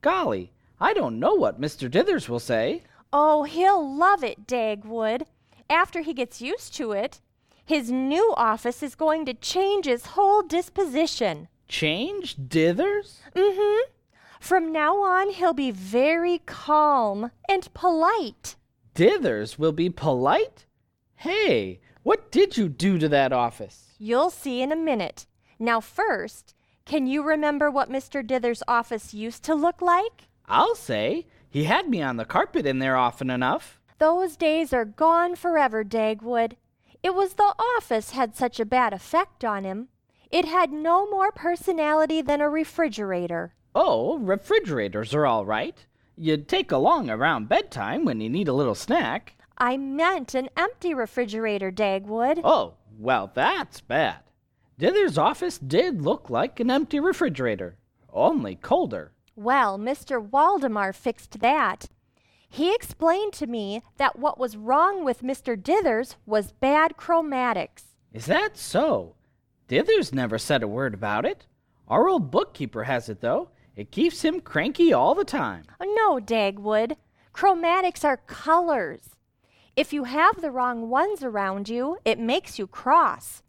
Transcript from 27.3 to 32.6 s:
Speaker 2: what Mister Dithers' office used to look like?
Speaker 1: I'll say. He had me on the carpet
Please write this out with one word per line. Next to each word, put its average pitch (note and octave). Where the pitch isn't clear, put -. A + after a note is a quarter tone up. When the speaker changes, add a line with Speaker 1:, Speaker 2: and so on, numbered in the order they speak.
Speaker 2:
what C4+
Mister C4+
Dithers' A#3+
office A#3
used A3
to D#4+
look D#4+
like? F4+
Speaker 1:
I'll A4+
say. C3
He C#3+
had D#4
me G3
on B2+
the A2+
carpet -